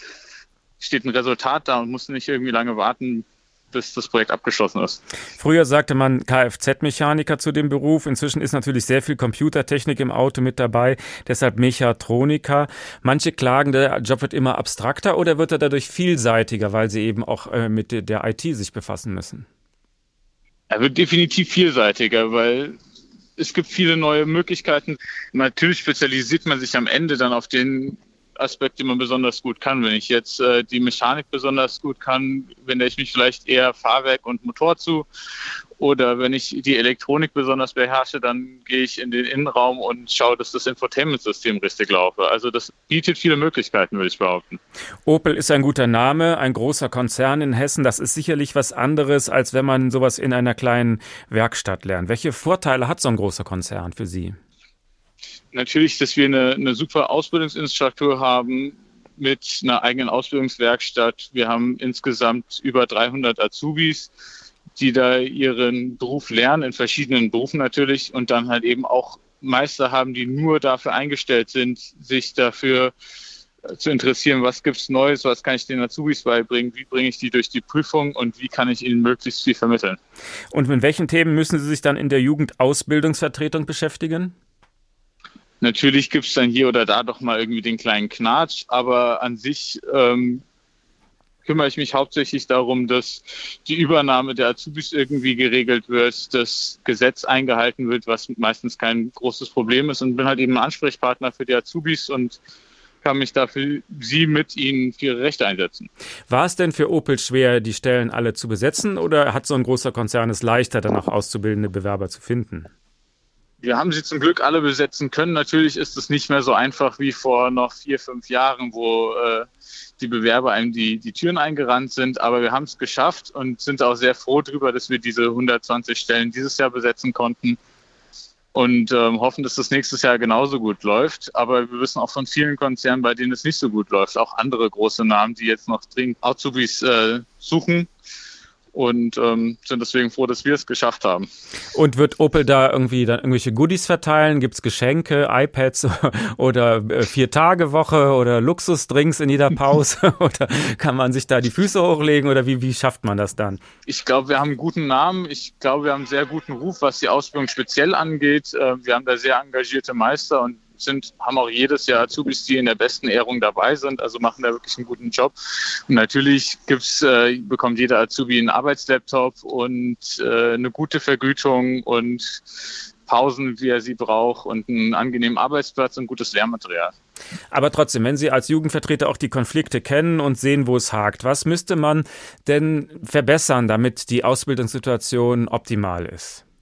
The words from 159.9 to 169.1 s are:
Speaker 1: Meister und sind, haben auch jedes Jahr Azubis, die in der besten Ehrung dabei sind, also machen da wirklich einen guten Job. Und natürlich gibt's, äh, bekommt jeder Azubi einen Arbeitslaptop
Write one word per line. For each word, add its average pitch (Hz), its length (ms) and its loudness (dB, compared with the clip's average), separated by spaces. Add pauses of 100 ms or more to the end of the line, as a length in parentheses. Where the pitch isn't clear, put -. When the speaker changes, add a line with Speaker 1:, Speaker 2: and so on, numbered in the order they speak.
Speaker 1:
Meister 127 480 0
und 120 160 -4 (200)
sind, - 420 -6
haben 127 180 -2
auch 120 120 2
jedes 135 380 0
Jahr 120 140 4
Azubis, 135 440 -4
die 131 120 0
in 127 80 0
der 113 100 2
besten 123 320 -2
Ehrung 117 320 0
dabei 107 360 2
sind, 135 260 -6
also 117 180 -6
machen 117 240 -2
da 120 60 0
wirklich - 280 -6
einen 120 100 -10
guten 120 240 -8
Job. 127 220 0 (540)
Und 139 80 4
natürlich 135 680 2
gibt's, - 360 0
äh, 123 360 6
bekommt 120 420 -2
jeder 123 200 4
Azubi 120 400 0
einen 117 100 2
Arbeitslaptop 131 920 0